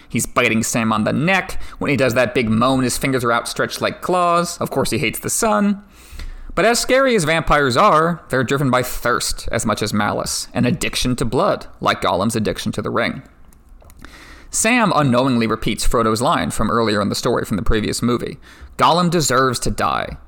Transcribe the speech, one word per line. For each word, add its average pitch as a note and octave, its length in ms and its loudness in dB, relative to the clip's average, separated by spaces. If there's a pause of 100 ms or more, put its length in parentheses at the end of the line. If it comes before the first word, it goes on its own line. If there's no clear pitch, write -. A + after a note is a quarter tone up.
He's A#2+ 160 -2
biting A2+ 380 0
Sam A2+ 280 0
on G#2+ 120 0
the A2 100 0
neck. F3+ 480 0 (160)
When - 140 -2
he C#3+ 40 2
does C3 200 2
that B2 180 2
big A#2 160 0
moan, B2+ 320 2
his B2 160 -2
fingers C3 260 -2
are A#2+ 80 0
outstretched A#2 500 -2
like G#2+ 200 -2
claws. F3 560 0
Of - 140 -6
course, - 180 0
he A2+ 80 -2
hates - 220 -2
the - 100 -8
sun. G#3 540 0 (720)
But F3 100 2
as A#3 140 4
scary C4 340 4
as G3 100 2
vampires D3 540 2
are, E3+ 520 4
they're C3 140 0
driven C#3 280 0
by B2+ 100 2
thirst - 720 -2
as - 120 -2
much G#2+ 200 -2
as G#2 100 -2
malice, - 640 -4
an - 100 0
addiction - 520 -2
to - 60 -2
blood, C#3+ 440 -2 (140)
like G#2 200 -2
Gollum's F#2+ 340 0
addiction G#2+ 360 -2
to G#2 100 -6
the A#2+ 80 -6
ring. A2+ 320 -4 (1300)
Sam A3+ 460 2
unknowingly B2+ 500 2
repeats A2 420 -2
Frodo's A2+ 320 2
line C3+ 300 0
from A#2+ 220 -2
earlier G#2+ 280 2
in A#2+ 100 0
the A#2+ 40 -2
story A#2+ 320 0
from G#2+ 120 -4
the F2 40 -4
previous G#2+ 400 0
movie. - 380 -2 (400)
"Gollum D#3+ 320 4
deserves C3 480 2
to B2 100 -2
die. D2 480 -2 (100)